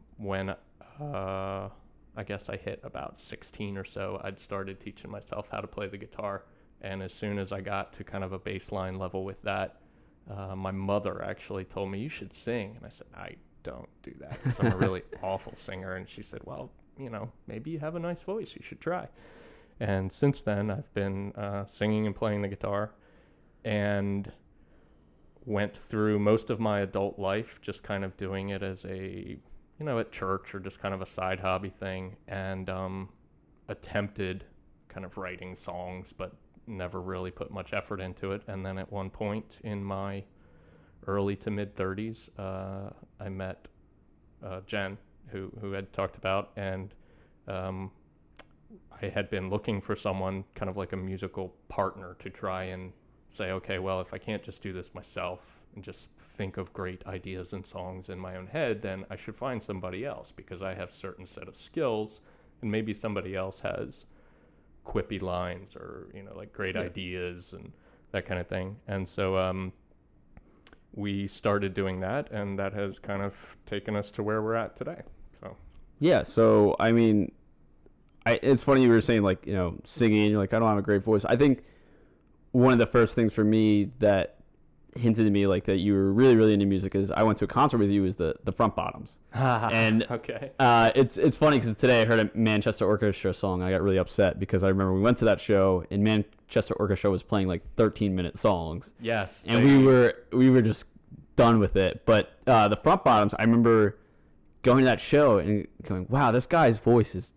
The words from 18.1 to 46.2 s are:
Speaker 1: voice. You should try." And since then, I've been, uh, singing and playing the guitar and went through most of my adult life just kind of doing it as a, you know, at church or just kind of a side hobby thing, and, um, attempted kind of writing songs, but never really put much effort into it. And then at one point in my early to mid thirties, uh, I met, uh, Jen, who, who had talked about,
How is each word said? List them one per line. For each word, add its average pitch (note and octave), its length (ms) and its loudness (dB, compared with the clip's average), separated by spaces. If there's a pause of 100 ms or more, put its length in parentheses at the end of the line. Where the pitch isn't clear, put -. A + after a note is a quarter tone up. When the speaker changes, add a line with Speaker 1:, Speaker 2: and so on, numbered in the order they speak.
Speaker 1:
voice. G#3 320 -10
You - 80 -18
should - 180 -18
try." - 280 -8 (720)
And F#2+ 320 -2
since C#3 300 0
then, G#2 280 -4
I've - 240 -8
been, G2 380 -6
uh, G2+ 320 -8
singing G#2+ 420 -2
and G2+ 80 -4
playing G#2 280 -4
the G2+ 60 -4
guitar G2+ 440 -6 (720)
and G2+ 640 -2 (1120)
went G#2 320 -4
through G#2+ 420 -2
most G#2+ 320 2
of A2 100 -4
my G#2+ 200 -2
adult G2 380 -6
life G2+ 440 -4
just - 200 -12
kind G2 220 -6
of F#2+ 120 -10
doing G2 340 -8
it G2 120 -8
as F#2 220 -10
a, F#2+ 520 -12 (420)
you D3+ 60 -12
know, C3+ 140 -4
at A2 140 -6
church F#2+ 420 -6
or G2 60 -10
just F#2+ 200 -14
kind G2 140 -4
of F#2+ 60 -8
a F#2 60 -10
side F#2 340 -6
hobby F#2+ 300 -4
thing, F#2 460 -10 (120)
and, F#2+ 420 -8
um, F#2+ 380 -8 (600)
attempted G2+ 760 -8 (440)
kind G2 160 -16
of F2+ 120 -16
writing F2+ 400 -12
songs, F2+ 560 -14
but F#2 240 -12 (320)
never F#2 320 -10
really F2+ 320 -8
put - 180 -12
much G2 220 -12
effort G2+ 280 -8
into F#2+ 300 -8
it. G#2 160 -8
And G2 180 -10
then F#2+ 140 -8
at F#2+ 140 -12
one F#2+ 180 -8
point G#2+ 540 -10
in G#2 180 -8
my G2 400 -8 (840)
early G2+ 280 -2
to - 140 -8
mid G2+ 240 -8
thirties, G2+ 640 -8
uh, F#2+ 520 -10 (280)
I G2+ 100 -12
met, F#2+ 380 -10 (800)
uh, F#2+ 220 -12
Jen, G2+ 300 -6 (320)
who, F#2+ 220 -12 (100)
who G2+ 120 -10
had G2 200 -10
talked G2 240 -6
about, F#2+ 380 -4